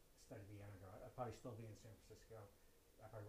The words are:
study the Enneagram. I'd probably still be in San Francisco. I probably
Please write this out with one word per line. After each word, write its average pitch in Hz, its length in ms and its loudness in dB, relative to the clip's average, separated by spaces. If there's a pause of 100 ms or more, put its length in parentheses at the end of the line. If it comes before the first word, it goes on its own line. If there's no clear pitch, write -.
(200)
study 104 320 -2
the 101 80 0
Enneagram. 98 400 -2
I'd - 160 -4
probably 117 180 8
still 117 220 2
be 113 80 2
in 107 160 0
San 110 100 -6 (140)
Francisco. 110 340 -6 (600)
I 107 80 -2
probably 107 200 2